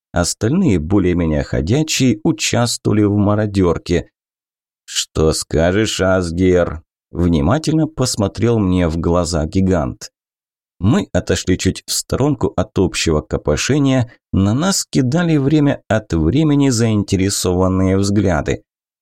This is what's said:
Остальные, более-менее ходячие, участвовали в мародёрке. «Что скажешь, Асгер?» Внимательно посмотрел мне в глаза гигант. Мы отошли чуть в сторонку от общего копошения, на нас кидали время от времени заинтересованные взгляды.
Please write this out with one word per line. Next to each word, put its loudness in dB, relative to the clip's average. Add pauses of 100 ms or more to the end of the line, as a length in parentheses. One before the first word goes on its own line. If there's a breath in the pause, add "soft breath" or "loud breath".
(120)
Остальные, 0
более-менее 0
ходячие, -2
участвовали 0
в 2
мародёрке. 0 (800)
«Что 0
скажешь, -2
Асгер?» 0 (300)
Внимательно 0
посмотрел -2
мне 0
в -2
глаза 0
гигант. -2 (680)
Мы 0
отошли -2
чуть -2
в -8
сторонку -2
от -4
общего 0
копошения, -2 (200 loud breath)
на 2
нас -2
кидали 0
время 2
от -2
времени 2
заинтересованные 0
взгляды. 0 (380)